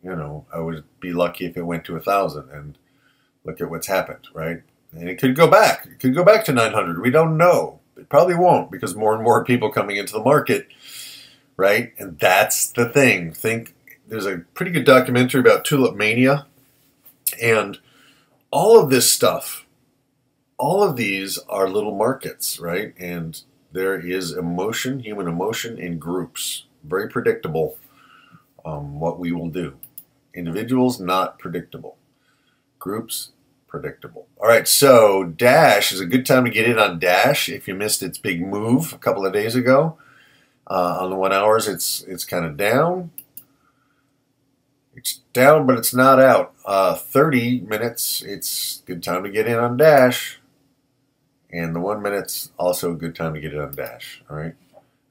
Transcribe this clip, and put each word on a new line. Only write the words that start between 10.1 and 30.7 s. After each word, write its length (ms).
the 100
market, 440
right? 400
And 220
that's 520
the 160
thing. 460
Think 420
there's 180
a 280
pretty 180
good 140
documentary 560
about 240
Tulip 300
Mania, 520
and 380
all 300
of 100
this 220
stuff, 540
all 260
of 120
these 420
are 180
little 280
markets, 680
right? 360
And 440
there 260
is 320
emotion, 680
human 260
emotion 500
in 220
groups. 640
Very 220
predictable, 680
um, 340
what 180
we 140
will 180
do. 280
Individuals, 680